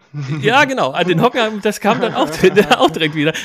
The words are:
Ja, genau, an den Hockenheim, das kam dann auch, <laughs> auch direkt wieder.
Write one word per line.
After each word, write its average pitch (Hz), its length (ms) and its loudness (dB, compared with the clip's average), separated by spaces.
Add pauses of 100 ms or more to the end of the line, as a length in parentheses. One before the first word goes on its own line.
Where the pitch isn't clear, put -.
(420)
Ja, 254 220 2
genau, 240 260 -2
an 170 160 -2
den 175 160 0
Hockenheim, 220 400 0
das 208 160 -2
kam 180 220 0
dann 208 140 -2
auch, 277 160 -2
<laughs> 185 480 2
auch 254 120 4
direkt 160 240 -2
wieder. 156 180 0 (120)